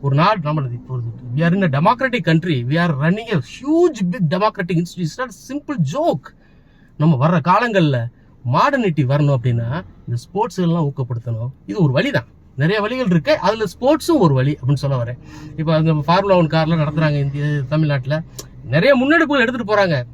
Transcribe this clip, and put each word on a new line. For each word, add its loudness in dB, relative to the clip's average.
ஒரு 0
நாடு 2
நம்ம -2
இப்போ -8
we -2
are 2
in 0
a 2
democratic 0
country, 0
we 0
are 0
running 0
a 2
huge 0
big -4
democratic -2
institution. -4
It's -6
not -4
a -8
simple -10
joke. -4
நம்ம 4
வர்ற 2
காலங்கள்ல 2
மாடர்னிட்டி 2
வரணும் 2
அப்படின்னா -2
இந்த -4
ஸ்போர்ட்ஸ் -4
எல்லாம் 0
ஊக்கப்படுத்தணும். -6
இது 0
ஒரு 2
வழி 0
தான், -2
நிறைய 0
வழிகள் -2
இருக்கு, 2
அதுல 0
ஸ்போர்ட்ஸும் 0
ஒரு 4
வழி 0
அப்படின்னு 0
சொல்ல -2
வரேன். -8
இப்போ 0
அந்த 2
ஃபார்முலா 2
ஒன் 4
கார்லாம் 2
நடத்துறாங்க 0
இந்திய, -2
தமிழ்நாட்டுல. 0
நிறைய 4
முன்னெடுப்புகள் 2
எடுத்துட்டு 0
போறாங்க. 2